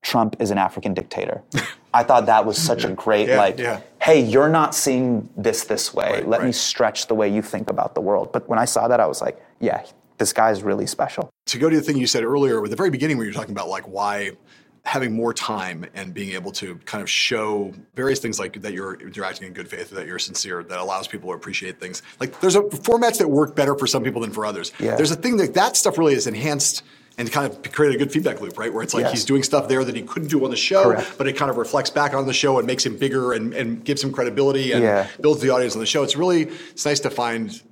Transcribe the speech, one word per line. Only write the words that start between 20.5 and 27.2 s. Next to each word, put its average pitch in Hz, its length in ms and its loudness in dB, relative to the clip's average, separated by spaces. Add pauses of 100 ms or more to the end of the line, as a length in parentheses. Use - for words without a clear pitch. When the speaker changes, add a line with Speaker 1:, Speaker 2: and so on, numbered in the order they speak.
Speaker 2:
that 90 160 -8
allows 95 300 -4
people 92 220 -10
to 87 40 -4
appreciate 92 460 -10
things. 90 220 -12 (180)
Like, 135 200 -8
there's 185 140 4
a, 202 60 8
formats 226 560 2
that 170 140 2
work 147 260 2
better 139 200 4
for 135 100 -2
some 131 160 0
people 117 180 -2
than 110 100 -4
for 107 140 -4
others. 98 340 -6
Speaker 1:
Yeah. 110 180 -2
Speaker 2:
There's 151 140 4
a 160 60 -2
thing 240 220 0
that, - 160 2
that 214 240 2
stuff - 180 2
really 160 160 4
is 127 140 2
enhanced 135 560 -2 (340)
and 117 160 -4